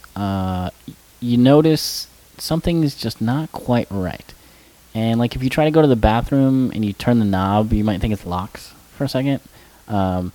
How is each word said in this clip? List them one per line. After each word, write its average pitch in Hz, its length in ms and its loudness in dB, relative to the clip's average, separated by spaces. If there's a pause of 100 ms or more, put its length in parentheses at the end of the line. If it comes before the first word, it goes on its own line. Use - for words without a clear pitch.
(160)
uh, 95 540 -4 (180)
y-, - 60 -14 (260)
you 120 160 -2
notice 147 720 4 (300)
something 165 460 -2
is 139 120 -2
just - 240 -8
not 131 320 -4
quite - 380 -2
right. - 440 -8 (640)
And, 113 240 0
like, 120 160 -2
if 131 80 -6
you 131 60 0
try 151 160 0
to 156 60 2
go 160 100 4
to 147 60 6
the 123 100 4
bathroom 127 760 2
and 107 120 -2
you 101 80 -2
turn 120 260 0
the 107 60 2
knob, 101 480 0
you 107 100 2
might 104 160 0
think 107 140 -2
it's - 120 -8
locks 90 480 -10 (200)
for - 100 -6
a 135 60 -2
second. 135 320 -2 (480)
Um, 92 460 -2